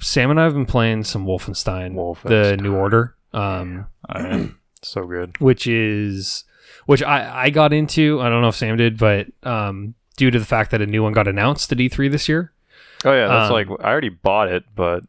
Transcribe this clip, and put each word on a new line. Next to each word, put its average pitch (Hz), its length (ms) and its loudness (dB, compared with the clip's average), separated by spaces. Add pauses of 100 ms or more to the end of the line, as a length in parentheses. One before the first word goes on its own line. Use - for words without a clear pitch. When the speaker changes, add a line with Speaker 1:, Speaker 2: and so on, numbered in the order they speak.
Speaker 1:
Sam 131 300 0
and 156 100 2
I 165 40 6
have 160 100 2
been 139 120 -2
playing 113 380 0
some 98 220 -6
Wolfenstein, 92 680 -6
Speaker 2:
Wolfenstein. 87 340 -8
Speaker 1:
the 104 300 4
New 98 160 -2
Order. 107 420 0 (160)
Um, 92 540 -6 (220)
Speaker 3:
Oh, 95 120 -8
yeah. - 300 -4
Speaker 2:
<clears throat> - 60 -20 (260)
So - 220 -8
good. 87 360 -8
Speaker 1:
which 127 260 4
is, 104 800 -2 (400)
which 143 180 4
I, 127 440 -2
I 143 40 2
got 151 220 4
into. 151 480 2
I 123 80 0
don't 117 120 2
know 120 80 4
if 107 60 0
Sam 113 220 -4
did, 113 220 2
but, 104 280 2 (160)
um, 107 520 -6 (220)
due 131 140 4
to 120 80 4
the 107 60 -4
fact 110 260 0
that 113 100 0
a 104 60 -2
new 107 160 0
one 107 100 0
got 104 140 2
announced 104 460 0
at 123 80 0
E 127 80 2
three 139 200 -2
this 143 200 -2
year. 165 240 -2 (520)
Speaker 2:
Oh 135 80 4
yeah, 123 140 4
that's 113 240 2
Speaker 1:
Um, - 40 2
Speaker 2:
like, 104 140 0 (140)
I 101 80 2
already 131 200 0
bought 98 380 0
it, 90 140 -2 (140)
but 90 320 0